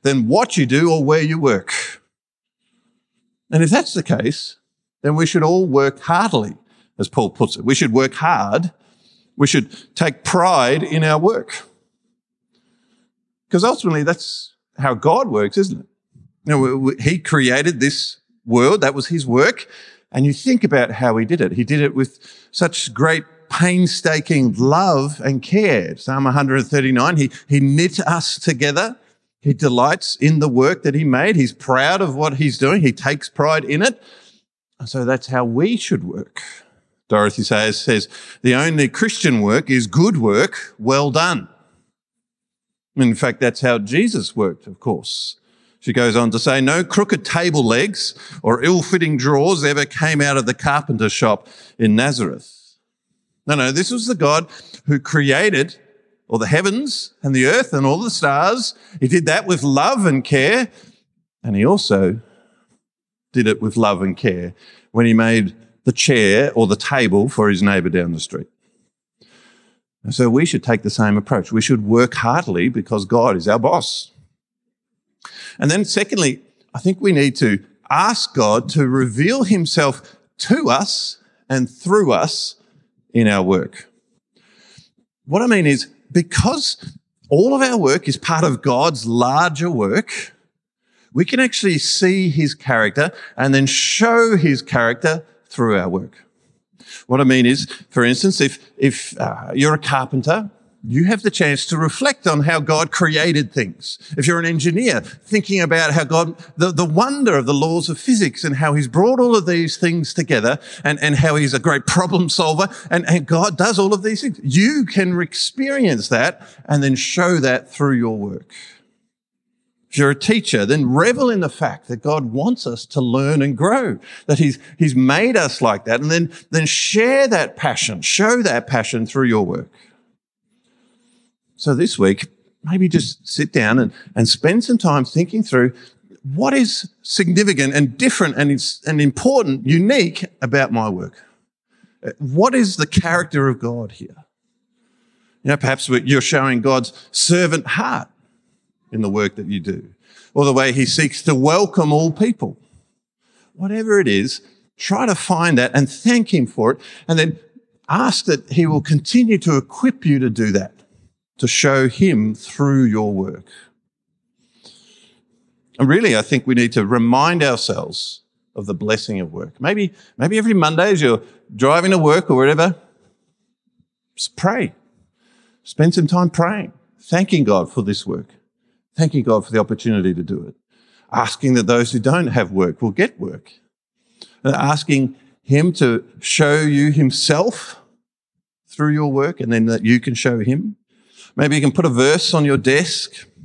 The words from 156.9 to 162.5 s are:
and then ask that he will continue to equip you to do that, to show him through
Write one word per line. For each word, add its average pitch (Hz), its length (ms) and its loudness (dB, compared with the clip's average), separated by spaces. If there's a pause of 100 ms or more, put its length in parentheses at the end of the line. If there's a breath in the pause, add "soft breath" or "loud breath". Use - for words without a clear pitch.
and 165 100 2
then 156 200 0 (500)
ask 226 380 0
that - 260 -2
he 165 140 2
will 143 160 0
continue 202 560 2
to 156 180 0
equip - 480 -2
you 143 140 2
to 127 100 0
do 107 240 -2
that, 95 220 -4 (640)
to 123 100 -2
show 135 400 2
him 113 460 0
through 139 500 0